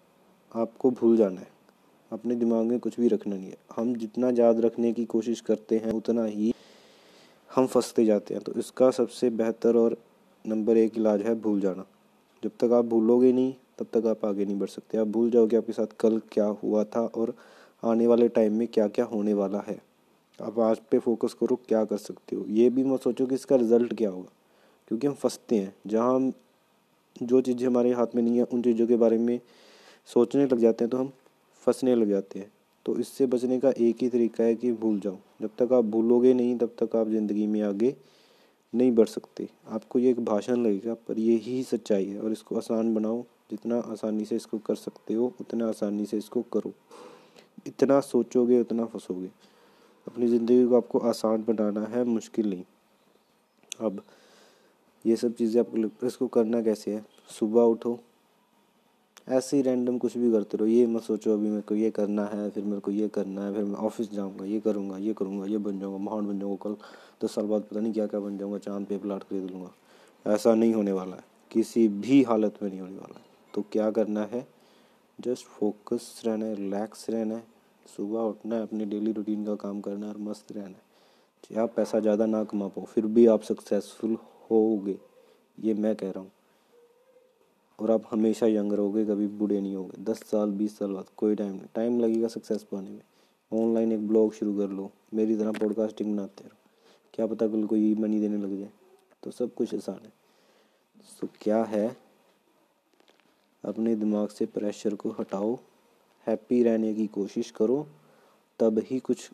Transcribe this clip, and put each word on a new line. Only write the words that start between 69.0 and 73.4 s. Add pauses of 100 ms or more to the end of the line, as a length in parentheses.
खरीद
लूँगा। (560)
ऐसा
नहीं
होने
वाला
है, (280)
किसी
भी
हालत
में
नहीं
होने
वाला
है। (280)